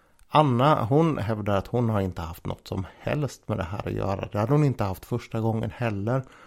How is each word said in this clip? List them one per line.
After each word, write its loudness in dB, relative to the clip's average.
Anna, 4
hon 4
hävdar 0
att -2
hon 0
har 2
inte -2
haft -10
något -8
som -6
helst -4
med -2
det -2
här -6
att -4
göra. -4
Det -2
hade 0
hon 4
inte 0
haft -6
första -6
gången -2
heller. -2